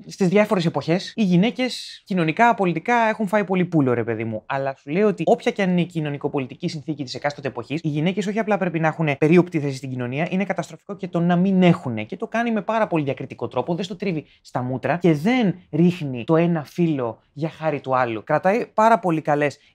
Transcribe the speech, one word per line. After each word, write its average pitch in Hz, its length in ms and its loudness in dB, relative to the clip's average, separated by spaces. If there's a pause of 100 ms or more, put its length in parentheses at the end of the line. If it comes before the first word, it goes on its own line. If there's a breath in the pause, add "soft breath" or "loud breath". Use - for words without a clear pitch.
Στις 180 220 -2
διάφορες 202 380 2
εποχές, 160 500 -2
οι 226 60 0
γυναίκες 226 800 0
κοινωνικά, 185 500 2
πολιτικά 185 400 0
έχουν 220 320 0
φάει 208 180 0
πολύ 185 200 0
πούλο, 156 280 2
ρε 117 120 0
παιδί 113 200 -4
μου. 110 220 -6
Αλλά 135 300 -4
σου - 140 -18
λέω 202 180 2
ότι 180 180 -2
όποια 226 240 2
και 233 120 -4
αν 185 80 2
είναι 180 100 2
η 170 60 0
κοινωνικοπολιτική 143 840 -6
συνθήκη 143 360 -6
της 123 100 -10
εκάστοτε 139 340 -6
εποχής, 135 340 -6
οι 160 60 -4
γυναίκες 170 380 -2
όχι 208 120 -4
απλά 214 200 0
πρέπει 170 220 -2
να 160 80 0
έχουνε 151 300 -2
περίοπτη 165 420 4
θέση 139 160 -4
στην 135 140 -10
κοινωνία, 127 400 -4
είναι 190 140 0
καταστροφικό 175 520 -8
και 190 120 -10
το 175 120 -2
να 175 160 2
μην 185 260 4
έχουνε. 135 420 2
Και 185 120 -10
το 226 100 -8
κάνει 233 260 -2
με 214 100 -2
πάρα 220 240 0
πολύ 160 180 -2
διακριτικό 123 440 -6
τρόπο, 127 260 -2
δεν 180 100 -4
στο 180 120 -10
τρίβει 170 280 -4 (160 soft breath)
στα - 220 -6
μούτρα 131 340 -2
και 175 180 4
δεν 208 400 2 (160)
ρίχνει 151 540 0
το 165 120 2
ένα 170 280 2
φύλο 135 580 -2 (100)
για 151 160 -6
χάρη 147 320 -4
του 131 160 -2
άλλου. 117 280 0
Κρατάει 185 500 0
πάρα 226 240 6
πολύ 170 220 0
καλές 147 380 0 (160 soft breath)